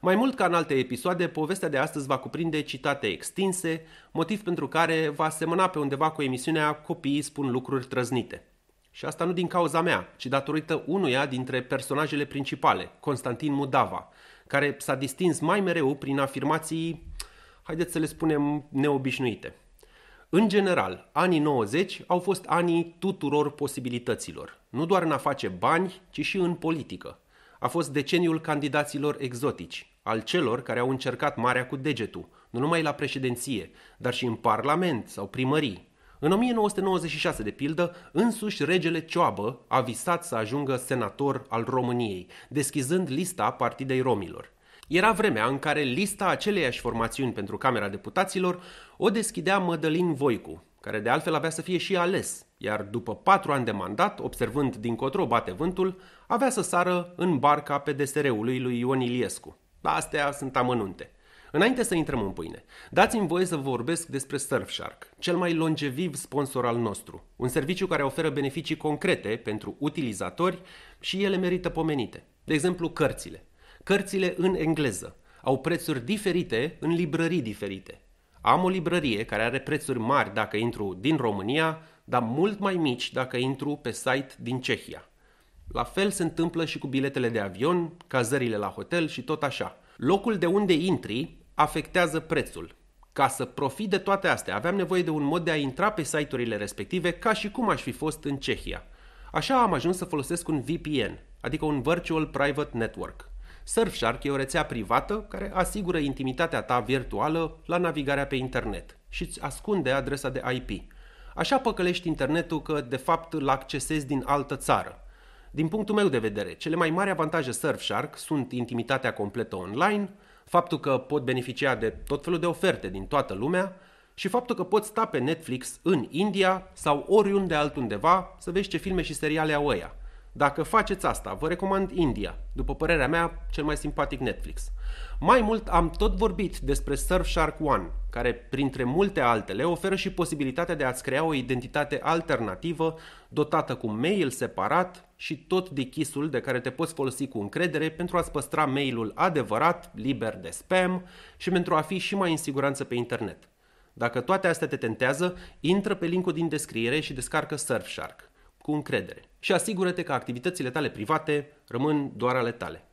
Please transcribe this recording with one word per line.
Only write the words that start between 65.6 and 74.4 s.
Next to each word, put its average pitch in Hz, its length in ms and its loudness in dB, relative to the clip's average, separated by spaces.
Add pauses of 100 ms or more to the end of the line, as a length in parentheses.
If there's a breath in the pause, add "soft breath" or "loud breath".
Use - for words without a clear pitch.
sponsor 131 520 -2
al 117 100 2
nostru, - 480 -4 (120)
un 127 120 0
serviciu 165 380 0
care 160 160 0
oferă 147 280 0
beneficii 143 460 -2
concrete 151 520 0
pentru 107 500 -4
utilizatori 143 840 -2 (380 loud breath)
și 196 240 -2
ele 196 120 2
merită 180 320 2
pomenite. 156 580 -2 (180)
De 156 100 0
exemplu, 170 360 2
cărțile. - 560 -2 (380 loud breath)
Cărțile 190 520 2
în 185 180 4